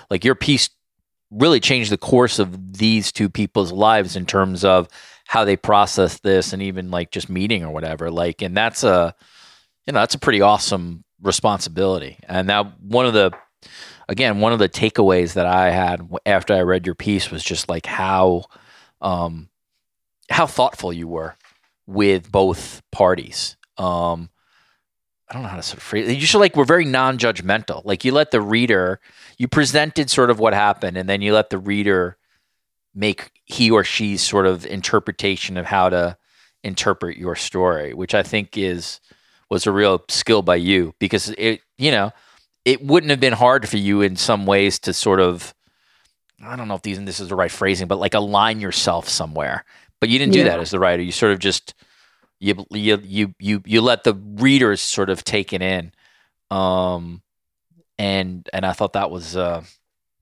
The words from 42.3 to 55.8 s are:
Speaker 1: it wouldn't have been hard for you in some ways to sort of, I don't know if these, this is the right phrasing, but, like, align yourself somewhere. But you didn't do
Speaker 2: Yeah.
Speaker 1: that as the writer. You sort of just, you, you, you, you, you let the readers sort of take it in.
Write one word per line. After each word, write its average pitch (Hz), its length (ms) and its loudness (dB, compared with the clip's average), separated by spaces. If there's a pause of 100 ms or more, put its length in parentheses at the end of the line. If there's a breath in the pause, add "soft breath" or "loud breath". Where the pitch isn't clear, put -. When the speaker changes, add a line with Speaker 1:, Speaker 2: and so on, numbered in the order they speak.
Speaker 1:
it 131 220 2
wouldn't 151 240 4
have 139 100 0
been 127 140 2
hard 123 340 4
for 107 100 -4
you 101 240 2
in 95 140 0
some 101 300 0
ways 98 340 2
to 92 140 -6
sort 95 260 2
of, 90 340 0 (920)
I 117 120 -16
don't 117 120 -12
know 101 80 -6
if 90 60 -10
these, 98 220 -8
this 95 160 -10
is 90 100 -12
the 95 60 -6
right 90 160 0
phrasing, 95 360 -2
but, 98 120 -2
like, 98 140 -2
align 104 460 0
yourself 87 480 -2
somewhere. 76 580 -6 (360 soft breath)
But 113 80 2
you 127 100 2
didn't 165 140 2
do 185 60 6
Speaker 2:
Yeah. - 60 4
Speaker 1:
that 85 140 2
as 85 120 -8
the 95 80 -2
writer. 87 240 2
You 90 80 -6
sort 107 200 2
of 95 80 0
just, - 340 -4 (640)
you, 98 320 -2
you, 104 320 0
you, 98 360 -4
you, 101 260 -2
you 107 160 2
let 120 220 2
the 107 120 2
readers 107 640 2
sort 98 300 -2
of 90 120 -6
take 104 300 -4
it 90 80 -4
in. 92 300 -4 (580)